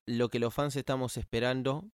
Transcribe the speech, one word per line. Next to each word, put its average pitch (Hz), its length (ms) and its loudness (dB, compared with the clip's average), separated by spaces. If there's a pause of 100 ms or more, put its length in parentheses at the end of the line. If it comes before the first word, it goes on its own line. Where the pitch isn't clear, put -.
lo 117 220 2
que 120 100 -2
los 117 120 2
fans 143 240 -2
estamos 131 420 -2
esperando, 127 680 0 (140)